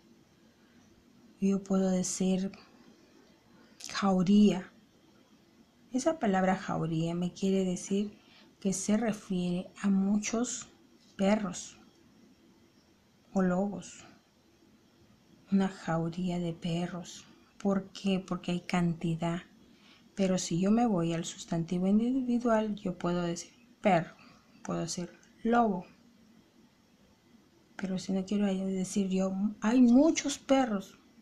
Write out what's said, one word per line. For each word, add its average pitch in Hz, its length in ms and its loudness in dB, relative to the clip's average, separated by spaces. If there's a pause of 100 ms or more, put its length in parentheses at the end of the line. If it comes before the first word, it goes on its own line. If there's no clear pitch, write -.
(1400)
Yo 196 220 0
puedo 190 260 2
decir 185 640 0 (1400)
jauría. 190 800 4 (1200)
Esa 320 280 0
palabra 190 360 2
jauría 165 600 -4
me 175 180 -4
quiere 190 320 0
decir 196 520 -4 (420)
que 190 140 -2
se 208 240 0
refiere 185 760 -4 (100)
a 202 80 0
muchos 208 800 0 (500)
perros 202 600 0 (1600)
o 196 80 0
lobos. 185 640 -2 (1500)
Una 190 160 2
jauría 175 720 -4
de 170 140 -4
perros. 170 720 -6 (320)
¿Por 196 340 -2
qué? 190 280 -2
Porque 180 320 -6
hay 175 100 -4
cantidad. 170 800 -2 (720)
Pero 185 220 2
si 175 220 -2
yo 190 100 2
me 233 160 4
voy 170 280 0
al 170 120 -4
sustantivo 180 640 -4
individual, 233 880 2
yo 180 220 -6
puedo 175 240 -2
decir 170 300 -6 (300)
perro, 165 340 2 (480)
puedo 175 180 -4
decir 170 300 -8 (320)
lobo. 226 420 2 (1900)
Pero 185 220 -4
si 190 140 -4
no 190 120 -2
quiero 202 220 0
decir 190 600 -2
yo, 190 240 0 (280)
hay 247 200 4
muchos 277 580 6
perros. 240 580 0 (240)